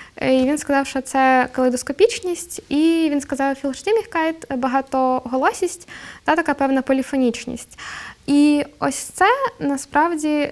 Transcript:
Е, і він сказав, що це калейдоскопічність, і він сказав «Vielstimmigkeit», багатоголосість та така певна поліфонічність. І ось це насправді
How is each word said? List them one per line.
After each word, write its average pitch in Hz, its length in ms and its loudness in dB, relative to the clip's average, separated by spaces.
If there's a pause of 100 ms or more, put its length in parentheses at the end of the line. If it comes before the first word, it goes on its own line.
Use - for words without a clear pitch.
(180)
Е, 262 220 2
і 254 60 2
він 294 120 0
сказав, 277 300 0
що 262 140 -6
це 262 500 2
калейдоскопічність, 339 1160 0
і 320 420 2
він 285 100 0
сказав 269 420 -2
«Vielstimmigkeit», 320 920 -2
багатоголосість 262 1300 -2 (360)
та 302 120 2
така 320 180 0
певна 269 280 0
поліфонічність. 254 960 -2 (480)
І 294 360 4 (160)
ось 277 160 0
це - 300 -2 (340)
насправді 302 920 0